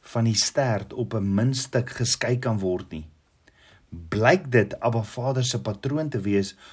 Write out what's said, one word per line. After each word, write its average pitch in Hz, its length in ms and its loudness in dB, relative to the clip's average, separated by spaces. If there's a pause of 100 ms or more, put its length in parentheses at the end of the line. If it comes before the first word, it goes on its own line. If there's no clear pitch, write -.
(120)
van 117 160 2
die 107 100 2
stert 113 540 0
op 117 220 -4
'n 98 200 0
muntstuk 127 640 0
geskei 120 400 0
kan 117 200 0
word 90 340 -2
nie, 80 140 -10 (880)
blyk 113 580 2
dit 113 300 2
Abba 117 220 0
Vader 127 420 -2
se 123 160 -2
patroon 139 480 -4
te - 120 -4
wees 98 340 0 (180)